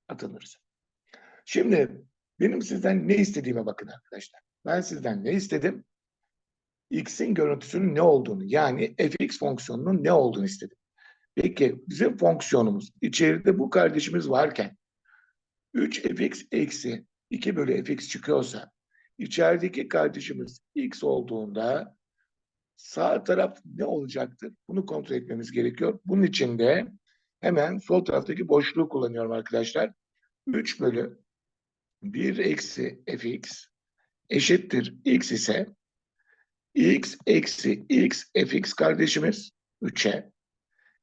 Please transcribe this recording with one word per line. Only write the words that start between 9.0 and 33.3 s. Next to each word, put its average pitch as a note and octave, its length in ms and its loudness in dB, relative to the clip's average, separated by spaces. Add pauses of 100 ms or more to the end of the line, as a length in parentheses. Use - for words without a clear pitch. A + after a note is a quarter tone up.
x - 200 -2
fonksiyonunun C#3+ 640 -2
ne D#3 80 4
olduğunu B2 340 4
istedim. - 320 -8 (580)
Peki C#3+ 400 2 (120)
bizim D#3 300 0
fonksiyonumuz A#2+ 720 2 (100)
içeride E3+ 580 2
bu - 100 0
kardeşimiz D#3+ 600 2
varken A#2+ 480 0 (960)
üç - 280 -2
f - 240 -2
x - 260 -4
eksi - 540 -4 (240)
iki - 260 -4
bölü C#3+ 280 0
f C#3 100 -4
x - 160 -8
çıkıyorsa - 640 -4 (460)
içerideki F3 680 0
kardeşimiz D3 720 -4 (160)
x - 280 -6
olduğunda A#2 920 -4 (800)
sağ - 440 -2
taraf F#3+ 420 0
ne D#3+ 200 -8
olacaktır? B2+ 680 -6 (140)
Bunu F#3 180 -4
kontrol D3 300 -6
etmemiz A#2 360 -8
gerekiyor. A#2+ 540 -2
Bunun F#3+ 180 4
için B2 360 0
de D#3 280 2 (520)
hemen E3+ 380 0
sol F3+ 280 2
taraftaki C#3 420 -2
boşluğu D3+ 420 2
kullanıyorum A#2 420 -4
arkadaşlar. A2+ 600 -2 (540)
Üç - 320 -4
bölü A#2 400 -2 (840)
bir G3 340 -2
eksi - 680 -4
f A#2+ 240 -6
x - 360 -10 (640)